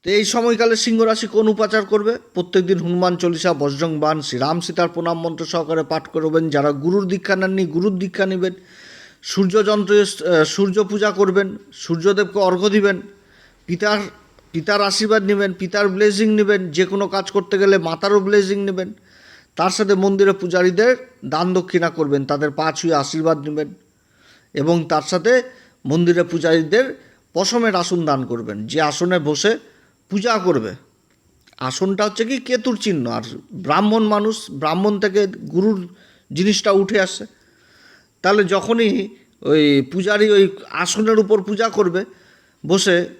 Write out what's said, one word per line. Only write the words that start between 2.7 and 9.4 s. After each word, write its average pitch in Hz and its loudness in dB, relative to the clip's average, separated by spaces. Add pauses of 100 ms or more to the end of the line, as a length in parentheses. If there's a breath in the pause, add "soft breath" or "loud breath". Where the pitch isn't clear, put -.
হনুমান 175 0
চল্লিশা, 170 0
বজরং 143 -2
বাণ, 151 0
শ্রীরাম 143 -2
সীতার 170 -2
প্রণাম 170 -4
মন্ত্র 165 -6
সহকারে 160 -2
পাঠ 156 -6
করবেন। 160 0
যারা 143 2
গুরুর 175 0
দীক্ষা 190 -2
নেননি, 190 0
গুরুর 180 -2
দীক্ষা 190 -2
নেবেন। 185 -2 (720 loud breath)
সূর্যযন্ত্র, 202 0